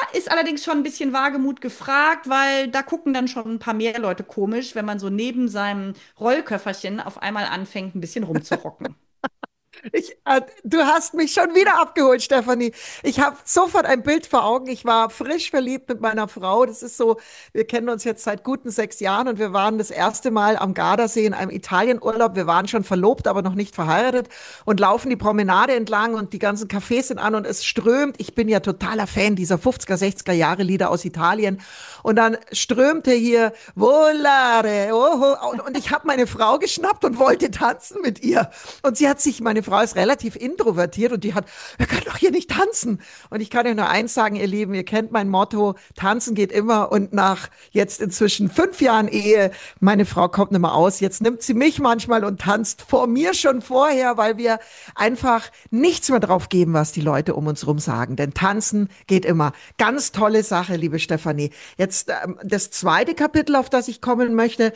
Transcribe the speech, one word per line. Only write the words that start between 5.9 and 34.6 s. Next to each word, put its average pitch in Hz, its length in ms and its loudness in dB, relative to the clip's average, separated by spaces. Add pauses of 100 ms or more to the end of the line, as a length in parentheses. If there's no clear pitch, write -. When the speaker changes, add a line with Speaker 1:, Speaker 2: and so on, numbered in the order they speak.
Speaker 1:
Rollköfferchen 214 840 -4
auf - 220 -12
einmal 208 240 -6
anfängt, 190 480 -8
ein 190 60 -8
bisschen 170 240 -8
rumzurocken. - 720 -6 (960)
Speaker 2:
Ich, - 320 -4
äh, 262 160 2 (240)
du 277 140 0
hast 311 360 2
mich 311 180 0
schon 359 220 0
wieder 381 260 6
abgeholt, 269 420 4
Stefanie. 240 500 0 (300)
Ich - 180 -2
hab 285 240 0
sofort 349 420 2
ein 262 160 2
Bild 302 240 0
vor 233 180 2
Augen. 254 240 0
Ich 254 160 -8
war 226 260 2
frisch 302 400 -6
verliebt 262 380 -2
mit 240 120 -6
meiner 220 280 -2
Frau. 196 360 0
Das 226 180 -4
ist 240 140 -14
so, 226 220 2 (340)
wir 220 140 -2
kennen 240 220 -4
uns 233 160 -6
jetzt 220 200 -6
seit 208 180 -6
guten 262 280 -6
sechs 214 300 -6
Jahren 208 280 0
und 220 100 -4
wir 208 140 -2
waren 208 260 0
das 214 120 -6
erste 196 400 -2
Mal 214 260 2
am 190 180 -2
Gardasee 214 520 0
in 202 80 -2
einem 190 160 -6
Italienurlaub. 220 840 0
Wir 180 100 -2
waren 180 220 2
schon 208 160 -2
verlobt, 202 440 2
aber 196 140 0
noch 185 120 -2
nicht 202 200 -6
verheiratet 233 540 0 (360)
und 208 160 2
laufen 214 300 4
die 247 60 0
Promenade 208 580 2
entlang 220 400 0
und 208 180 -6
die 202 60 -8
ganzen 208 300 -2
Cafés 233 360 -2
sind 208 140 -6
an 208 160 0
und 208 120 -2
es - 180 -6
strömt. 254 540 0
Ich - 160 -12
bin 220 140 0
ja 208 120 2
totaler 202 460 -4
Fan 202 300 0
dieser 180 220 0
fünfziger, 196 400 -2
sechziger 196 340 -2
Jahre 170 300 2
Lieder 185 280 0
aus 175 140 -2
Italien. 190 560 0 (420)
Und 220 140 0
dann 226 220 4 (140)
strömte 269 600 2
hier 233 400 4 (220)
Volare, 247 1160 4